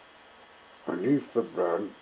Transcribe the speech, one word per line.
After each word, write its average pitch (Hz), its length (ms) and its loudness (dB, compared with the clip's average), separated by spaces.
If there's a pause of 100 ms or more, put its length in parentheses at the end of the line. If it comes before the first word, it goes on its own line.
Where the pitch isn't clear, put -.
(880)
"I - 60 -2
leave 123 400 0
the 117 80 4
van 90 600 -2